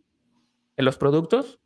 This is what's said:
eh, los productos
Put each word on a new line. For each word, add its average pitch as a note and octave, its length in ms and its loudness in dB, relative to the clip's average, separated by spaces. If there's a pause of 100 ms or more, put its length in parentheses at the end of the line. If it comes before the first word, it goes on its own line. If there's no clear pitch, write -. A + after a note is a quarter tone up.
(760)
eh, C3+ 60 -2
los C3 140 0
productos E3 680 0